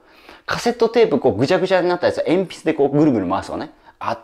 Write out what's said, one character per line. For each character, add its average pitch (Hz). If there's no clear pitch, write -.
カ -
セ 240
ッ 240
ト 226
テ 233
ー -
プ、 143
こ -
う、 95
ぐ 120
ち 190
ゃ 180
ぐ 185
ち 185
ゃ 180
に 175
な 180
っ 175
た 117
や 104
つ、 -
鉛 180
筆 -
で 160
こ 143
う、 127
ぐ 147
る 147
ぐ 113
る 90
回 95
す -
の 82
ね。 139
あ -
っ -